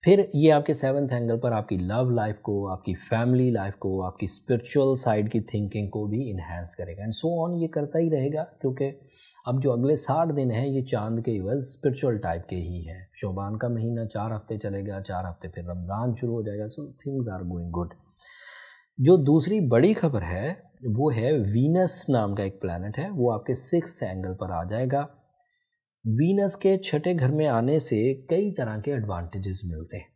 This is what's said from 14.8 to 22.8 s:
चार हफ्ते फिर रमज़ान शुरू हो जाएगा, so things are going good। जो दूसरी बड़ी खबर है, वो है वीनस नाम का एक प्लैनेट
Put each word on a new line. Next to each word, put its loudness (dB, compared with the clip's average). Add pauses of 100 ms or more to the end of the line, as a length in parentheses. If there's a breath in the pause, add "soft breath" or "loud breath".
चार -6
हफ्ते -10
फिर -10
रमज़ान -4
शुरू -4
हो -4
जाएगा, -6
so -10
things -6
are -6
going -6
good। -4 (1120 loud breath)
जो 10
दूसरी 4
बड़ी 6
खबर 0
है, -6 (140)
वो 2
है 2
वीनस 2
नाम 2
का -2
एक -6
प्लैनेट -6